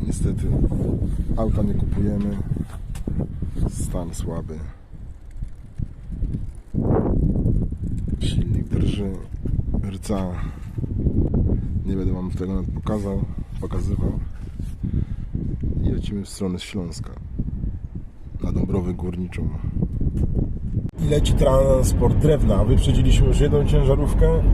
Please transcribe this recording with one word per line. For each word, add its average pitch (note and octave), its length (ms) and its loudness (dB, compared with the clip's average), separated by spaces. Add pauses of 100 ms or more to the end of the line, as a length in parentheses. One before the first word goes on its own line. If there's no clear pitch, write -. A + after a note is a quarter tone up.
niestety, - 400 0 (880)
auta G#2 260 2
nie G2+ 100 0
kupujemy. G2+ 640 0 (1300)
Stan E2+ 440 -4
słaby. D#2+ 460 -6 (3500)
Silnik - 480 0
drży, G2+ 440 0 (800)
rca. F#2+ 360 -2 (1600)
Nie F#2+ 100 -2
będę F#2 180 -2
wam F#2 180 -6
tego F#2 220 -4
nawet F#2 180 -4
pokazał, G2+ 500 -2 (400)
pokazywał. - 500 -2 (1700)
I - 60 2
lecimy G2+ 360 -2
w - 40 -14
stronę F2+ 300 -4
Śląska, - 520 -8 (1300)
na - 80 -2
Dąbrowę F#2 420 0
Górniczą. F2 560 -4 (1600)
I D3 40 2
leci D3 240 4
transport C3+ 840 4
drewna. B2+ 480 4
Wyprzedziliśmy A#2+ 640 6
już - 120 6
jedną C#3+ 260 6
ciężarówkę. D3 800 6 (100)